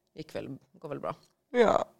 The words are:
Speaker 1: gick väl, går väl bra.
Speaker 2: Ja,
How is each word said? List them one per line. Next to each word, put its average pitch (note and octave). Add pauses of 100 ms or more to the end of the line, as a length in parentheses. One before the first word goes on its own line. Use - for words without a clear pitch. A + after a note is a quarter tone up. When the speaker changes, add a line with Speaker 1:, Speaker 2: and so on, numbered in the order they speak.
(140)
Speaker 1:
gick -
väl, - (300)
går D#3+
väl C#3
bra. - (360)
Speaker 2:
Ja, A#3+ (160)